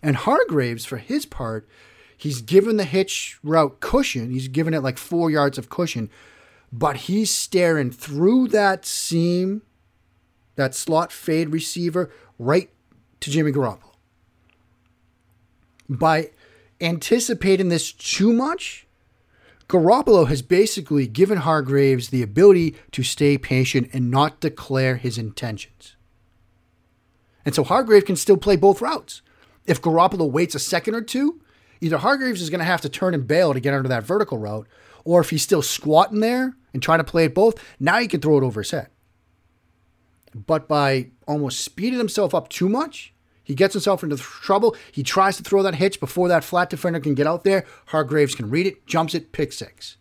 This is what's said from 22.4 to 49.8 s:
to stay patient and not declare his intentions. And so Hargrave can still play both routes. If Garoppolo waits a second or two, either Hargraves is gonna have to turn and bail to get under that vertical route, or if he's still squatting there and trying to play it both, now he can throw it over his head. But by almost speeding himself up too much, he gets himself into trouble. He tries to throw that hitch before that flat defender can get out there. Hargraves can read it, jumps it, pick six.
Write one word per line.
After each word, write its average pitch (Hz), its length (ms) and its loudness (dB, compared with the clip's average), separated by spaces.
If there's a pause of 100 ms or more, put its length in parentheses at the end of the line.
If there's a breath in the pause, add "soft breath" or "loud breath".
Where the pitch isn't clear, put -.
to 131 120 -4
stay 143 340 2
patient 127 560 0
and 123 160 -2
not 143 300 2
declare 131 560 -2
his 120 220 -6
intentions. - 800 -12 (1500)
And 127 80 -4
so 151 100 2
Hargrave 208 420 6
can 190 100 -2
still 196 220 4
play 196 180 2
both 196 260 4
routes. - 400 -6 (440 soft breath)
If 170 160 0
Garoppolo 165 480 2
waits 165 260 -2
a 143 40 -6
second 190 360 -4
or 233 60 -6
two, 277 400 -2 (400 soft breath)
either 160 160 -2
Hargraves 247 440 0
is 165 80 -6
gonna 170 140 -4
have 170 180 0
to 147 80 -6
turn 185 240 -2
and 135 140 -4
bail 156 260 2
to 127 60 -2
get 139 140 -2
under 135 160 -2
that 120 140 -2
vertical 180 340 -2
route, 107 300 -8 (360 soft breath)
or 170 180 4
if - 80 -2
he's 156 140 -2
still 170 180 2
squatting 175 600 2
there 254 340 -2 (180)
and 131 80 -6
trying 160 180 2
to 160 40 0
play 165 220 2
it 139 100 -2
both, 220 200 4 (240 loud breath)
now 170 200 2
he 240 80 -2
can 175 140 -4
throw 151 160 4
it 139 60 2
over 110 180 -4
his - 100 -8
head. - 160 -6 (1500)
But 151 340 -4
by 135 420 0 (180)
almost 147 340 -4
speeding 240 380 -4
himself 208 340 0
up 170 160 -2
too 180 200 -2
much, 285 420 -6 (340)
he 143 100 -6
gets 190 180 2
himself 190 300 -2
into 147 120 -4
trouble. 196 580 -2 (160 loud breath)
He 139 140 -8
tries 190 320 0
to - 80 -14
throw 196 200 2
that 185 120 -2
hitch 185 240 0
before 180 300 -2
that 165 160 2
flat 180 240 -2
defender 165 320 -4
can 143 120 -2
get 143 140 0
out 165 160 -2
there. 196 220 2 (220 loud breath)
Hargraves 147 480 0
can 107 140 -8
read 160 160 0
it, - 220 -8
jumps 165 260 -2
it, - 200 -8
pick 147 180 -4
six. - 500 -18